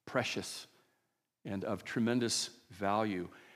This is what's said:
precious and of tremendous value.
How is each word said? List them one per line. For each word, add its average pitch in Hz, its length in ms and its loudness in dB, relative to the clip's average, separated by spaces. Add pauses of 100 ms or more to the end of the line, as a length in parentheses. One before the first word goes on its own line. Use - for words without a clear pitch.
precious - 600 -2 (800)
and 98 180 -2
of 101 200 -2
tremendous 117 640 2 (200)
value. 98 580 0 (280)